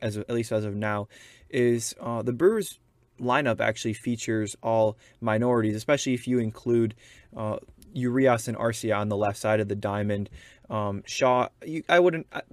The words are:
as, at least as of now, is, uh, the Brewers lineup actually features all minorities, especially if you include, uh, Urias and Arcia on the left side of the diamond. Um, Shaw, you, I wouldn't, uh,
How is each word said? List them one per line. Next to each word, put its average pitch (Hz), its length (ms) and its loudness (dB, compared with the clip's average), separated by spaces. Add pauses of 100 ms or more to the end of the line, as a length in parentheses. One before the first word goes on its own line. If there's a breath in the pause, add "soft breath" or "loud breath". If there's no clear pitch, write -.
as, 107 160 -4
at 104 120 -8
least 117 220 -2
as 107 140 0
of 101 100 -6
now, 104 320 -2 (420 loud breath)
is, 120 520 0
uh, 117 200 -4
the 120 120 -2
Brewers 190 460 2 (380)
lineup 123 440 2
actually 113 320 0
features 110 680 -4
all 110 360 2 (240 soft breath)
minorities, 110 560 2
especially 135 380 0
if 120 120 -8
you 123 120 2
include, 113 560 0 (420 loud breath)
uh, 107 220 -4 (360)
Urias 123 520 2
and 113 100 -6
Arcia 117 400 -2
on 104 120 -2
the 101 80 0
left 101 200 0
side 107 220 2
of 104 80 -2
the 101 80 -4
diamond. 101 540 -4 (400 loud breath)
Um, 104 360 -4
Shaw, 127 420 2 (180)
you, 156 220 -8
I 175 120 6
wouldn't, 170 320 2
uh, 160 100 -8 (120)